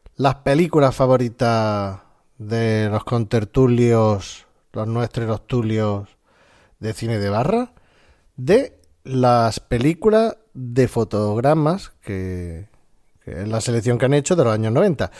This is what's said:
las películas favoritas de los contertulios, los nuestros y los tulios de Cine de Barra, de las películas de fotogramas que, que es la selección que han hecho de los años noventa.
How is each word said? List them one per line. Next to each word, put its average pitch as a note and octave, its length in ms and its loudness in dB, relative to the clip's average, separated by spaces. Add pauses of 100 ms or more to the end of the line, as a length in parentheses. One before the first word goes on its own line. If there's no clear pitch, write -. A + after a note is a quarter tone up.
(160)
las C3+ 200 0
películas C#3+ 600 2
favoritas A2+ 1040 0 (380)
de A2 540 -2
los G#2+ 120 -2
contertulios, A#2 1400 0 (260)
los G#2+ 160 -8
nuestros A#2 380 -4
y - 40 -4
los A2 180 -6
tulios A2 600 -2 (720)
de A2 140 -6
Cine A2+ 260 -4
de G2+ 100 -2
Barra, F#3 440 -2 (640)
de F3 440 0 (240)
las B2 560 2
películas G#3 760 0 (180)
de B2 360 0
fotogramas B2 1120 0
que, F#2 680 -8 (560)
que - 200 -12
es G#2 40 -6
la A2 140 -4
selección A#2 360 0
que B2+ 80 0
han C3 80 2
hecho D3 220 0
de E3 80 4
los A2+ 100 2
años A2 200 -2
noventa. D3 460 0